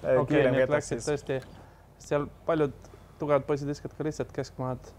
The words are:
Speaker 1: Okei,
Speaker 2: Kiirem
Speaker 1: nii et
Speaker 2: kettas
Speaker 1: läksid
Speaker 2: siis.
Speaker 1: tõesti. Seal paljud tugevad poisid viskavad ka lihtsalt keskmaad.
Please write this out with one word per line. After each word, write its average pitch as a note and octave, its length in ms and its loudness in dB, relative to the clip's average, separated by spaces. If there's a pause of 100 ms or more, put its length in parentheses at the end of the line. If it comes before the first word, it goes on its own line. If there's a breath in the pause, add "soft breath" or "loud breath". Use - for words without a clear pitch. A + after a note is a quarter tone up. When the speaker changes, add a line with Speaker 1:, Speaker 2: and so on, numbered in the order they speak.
(180)
Speaker 1:
Okei, B2+ 140 4
Speaker 2:
Kiirem B2+ 240 4
Speaker 1:
nii C3 80 6
et - 20 2
Speaker 2:
kettas D3 100 2
Speaker 1:
läksid C3+ 280 -4
Speaker 2:
siis. D3+ 80 -2
Speaker 1:
tõesti. C#3+ 260 -4 (640 loud breath)
Seal D3 240 -2 (200)
paljud D#3 280 2 (440)
tugevad C#3+ 280 2
poisid C#3+ 240 -2
viskavad - 280 -8
ka D3 120 -2
lihtsalt - 240 -8
keskmaad. B2+ 640 -6